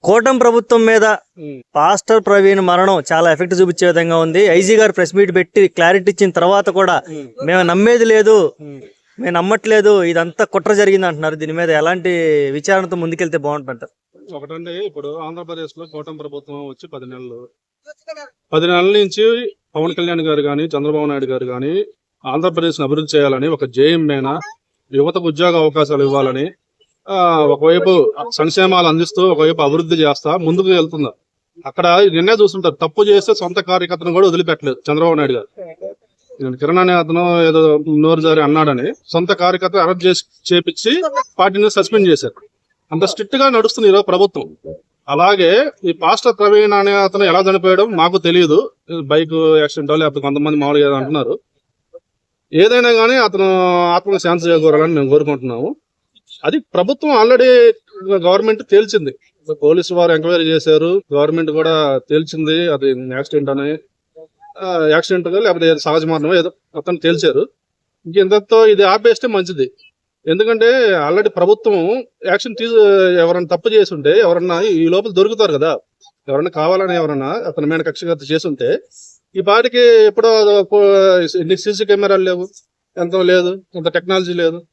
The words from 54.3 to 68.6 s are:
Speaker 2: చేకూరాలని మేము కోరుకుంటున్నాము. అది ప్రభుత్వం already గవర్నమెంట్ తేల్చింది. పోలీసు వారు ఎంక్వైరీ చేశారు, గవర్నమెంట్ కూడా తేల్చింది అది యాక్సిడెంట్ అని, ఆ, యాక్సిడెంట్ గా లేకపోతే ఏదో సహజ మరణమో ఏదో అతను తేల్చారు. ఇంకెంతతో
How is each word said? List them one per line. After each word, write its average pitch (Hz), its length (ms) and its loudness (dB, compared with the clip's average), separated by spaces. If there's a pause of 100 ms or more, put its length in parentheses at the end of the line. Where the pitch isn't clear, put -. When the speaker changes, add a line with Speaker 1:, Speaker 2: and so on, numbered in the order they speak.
Speaker 2:
చేకూరాలని 160 500 2
మేము 139 140 0
కోరుకుంటున్నాము. 139 680 -2 (680)
అది 165 140 -2
ప్రభుత్వం 262 520 -2
already 240 600 4 (400)
గవర్నమెంట్ 196 580 0
తేల్చింది. 196 440 0 (480)
పోలీసు 165 320 0
వారు 170 180 2
ఎంక్వైరీ 165 320 0
చేశారు, 160 580 0 (120)
గవర్నమెంట్ 156 360 0
కూడా 156 480 0
తేల్చింది 156 680 -2
అది 131 460 -4
యాక్సిడెంట్ 139 360 -4
అని, 143 280 -4 (880)
ఆ, 175 220 -2
యాక్సిడెంట్ 170 420 0
గా 185 120 0
లేకపోతే 175 260 0
ఏదో 160 120 2
సహజ 156 260 -2
మరణమో 160 300 -2
ఏదో 175 180 0 (240)
అతను 165 220 -6
తేల్చారు. 165 500 0 (580)
ఇంకెంతతో 202 600 2